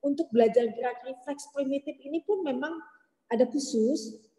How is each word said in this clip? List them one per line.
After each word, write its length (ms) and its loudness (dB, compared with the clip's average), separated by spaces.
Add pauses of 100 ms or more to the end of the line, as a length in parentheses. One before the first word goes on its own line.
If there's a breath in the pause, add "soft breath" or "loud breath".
untuk 320 0
belajar 340 6
gerak 380 -4
refleks 480 -10
primitif 480 -2
ini 240 -6
pun 160 0
memang 320 -2 (560)
ada 160 4
khusus 720 -2 (200)